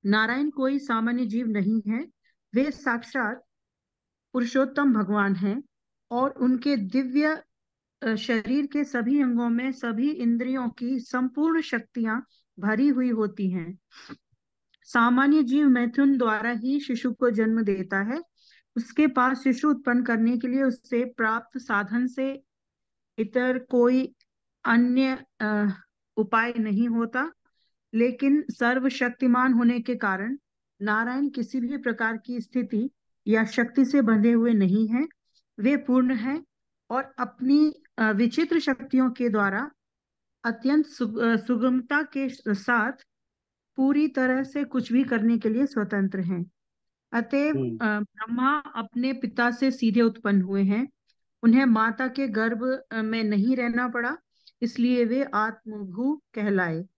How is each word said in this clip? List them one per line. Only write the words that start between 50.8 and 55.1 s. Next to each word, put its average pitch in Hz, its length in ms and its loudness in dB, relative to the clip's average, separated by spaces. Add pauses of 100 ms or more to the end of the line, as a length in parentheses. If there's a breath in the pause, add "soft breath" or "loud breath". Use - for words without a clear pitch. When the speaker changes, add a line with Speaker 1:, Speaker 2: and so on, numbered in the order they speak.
Speaker 1:
उन्हें 240 220 6
माता 226 440 2
के 269 200 -4
गर्भ, 226 640 -2
अ, 220 100 -4
में 220 220 -2
नहीं 214 320 2
रहना 240 320 -2
पड़ा, 247 280 -4 (460 soft breath)
इसलिए 240 420 2
वे 254 200 0